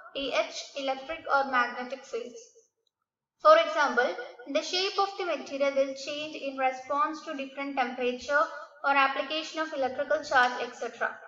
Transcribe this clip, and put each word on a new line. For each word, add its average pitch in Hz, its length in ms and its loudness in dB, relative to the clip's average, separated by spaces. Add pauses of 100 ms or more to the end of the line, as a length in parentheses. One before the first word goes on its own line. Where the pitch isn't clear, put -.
(140)
P 277 180 -4
H, - 300 -2 (140)
electric 269 480 -4 (100)
or 269 160 2
magnetic 247 540 -2
fields. - 340 -10 (1040)
For 311 160 12
example, 311 560 2 (380)
the 302 100 2
shape 381 360 -2
of 392 100 4 (100)
the 392 60 -2
material 277 500 -2
will 269 200 2
change 302 420 -8
in 269 220 -8
response 285 680 0
to 311 120 -8
different 277 400 -8
temperature 247 680 0 (420)
or 277 60 4
application 285 720 2
of 311 120 -4
electrical 277 500 0
charge, 254 300 4 (100)
et 247 140 -8
cetera. - 400 -4 (120)